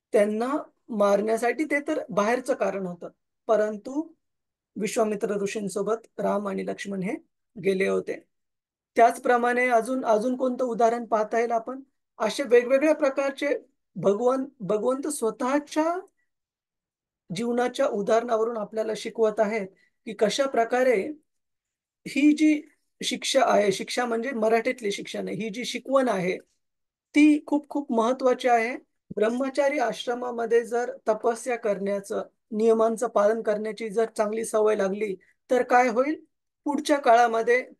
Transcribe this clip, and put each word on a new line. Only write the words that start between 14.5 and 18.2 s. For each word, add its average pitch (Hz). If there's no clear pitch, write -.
भगवंत 226
स्वतःच्या 294
जीवनाच्या 240
उदाहरणावरून 226